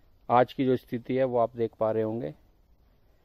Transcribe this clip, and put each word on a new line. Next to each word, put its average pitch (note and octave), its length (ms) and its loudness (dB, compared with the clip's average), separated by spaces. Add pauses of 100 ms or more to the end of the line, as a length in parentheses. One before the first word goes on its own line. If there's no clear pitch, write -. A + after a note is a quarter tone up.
(280)
आज B2 240 4
की C#3+ 140 -4
जो B2+ 100 2
स्थिति B2 400 -8
है C3 80 2
वो B2 140 -2
आप A#2 180 0
देख A2+ 180 -4
पा A2 160 -2
रहे A2 120 0
होंगे, A#2 300 -6 (920)